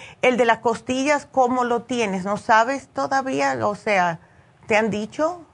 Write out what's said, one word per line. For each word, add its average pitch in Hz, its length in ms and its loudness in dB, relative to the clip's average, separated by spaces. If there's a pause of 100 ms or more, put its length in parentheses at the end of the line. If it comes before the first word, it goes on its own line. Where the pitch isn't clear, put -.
(200)
El 247 160 2
de 247 80 4
las 226 140 2
costillas, 254 720 -2
¿cómo 254 340 2
lo 233 180 -2
tienes? 208 420 -2
¿No 202 120 -4
sabes 226 520 2
todavía? 269 680 -2 (100)
O 208 100 -2
sea, 180 420 0 (480)
¿te 220 100 2
han 220 140 2
dicho? 302 640 -4